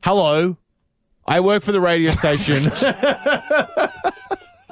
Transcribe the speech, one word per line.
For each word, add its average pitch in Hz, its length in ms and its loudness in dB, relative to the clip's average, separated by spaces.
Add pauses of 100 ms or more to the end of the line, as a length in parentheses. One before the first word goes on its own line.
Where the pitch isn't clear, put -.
Hello. 175 540 2 (680)
I 170 140 2
work 196 220 2
for 202 100 -4
the 196 80 2
radio 170 320 2
station. 147 520 0
<laughs> - 1700 -2 (360)